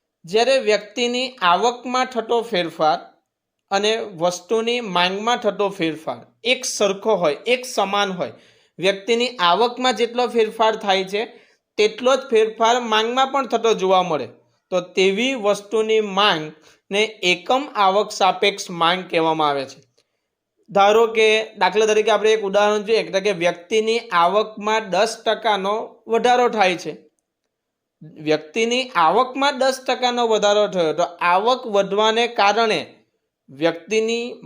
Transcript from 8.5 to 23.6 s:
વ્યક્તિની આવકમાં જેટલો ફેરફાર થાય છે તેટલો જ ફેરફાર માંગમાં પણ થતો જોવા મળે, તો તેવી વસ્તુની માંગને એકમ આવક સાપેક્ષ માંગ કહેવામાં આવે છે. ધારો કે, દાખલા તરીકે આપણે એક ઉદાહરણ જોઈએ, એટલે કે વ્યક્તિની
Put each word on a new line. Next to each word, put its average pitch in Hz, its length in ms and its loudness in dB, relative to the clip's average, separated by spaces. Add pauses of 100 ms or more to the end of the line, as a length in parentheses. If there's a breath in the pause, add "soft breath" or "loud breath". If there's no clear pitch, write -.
વ્યક્તિની 233 640 -2
આવકમાં 233 560 2
જેટલો 240 300 -2
ફેરફાર 220 500 0
થાય 196 260 0
છે 202 180 -4 (560 loud breath)
તેટલો 214 380 2
જ 262 120 -10
ફેરફાર 220 460 2 (120)
માંગમાં 240 460 0
પણ 269 160 -2
થતો 220 260 0
જોવા 185 280 2
મળે, 147 260 -4 (440)
તો 180 80 0 (120)
તેવી 196 480 2
વસ્તુની 214 640 0 (100)
માંગને 190 880 -2 (240)
એકમ 180 380 0 (140)
આવક 202 340 2
સાપેક્ષ 196 640 0
માંગ 170 320 2
કહેવામાં 160 420 0
આવે 139 160 -4
છે. - 140 -20 (880)
ધારો 208 380 4
કે, 220 200 2 (300)
દાખલા 196 320 2
તરીકે 214 220 2
આપણે 208 200 2
એક 214 120 0
ઉદાહરણ 208 420 0
જોઈએ, 220 140 2
એટલે 180 200 -4
કે 202 140 0
વ્યક્તિની 220 680 -2 (120)